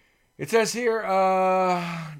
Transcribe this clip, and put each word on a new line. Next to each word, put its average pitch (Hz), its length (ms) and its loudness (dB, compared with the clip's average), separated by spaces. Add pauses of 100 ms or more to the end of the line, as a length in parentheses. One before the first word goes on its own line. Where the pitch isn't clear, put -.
(380)
It 147 120 -8
says 220 240 2
here, 226 280 -2
uh, 185 1160 0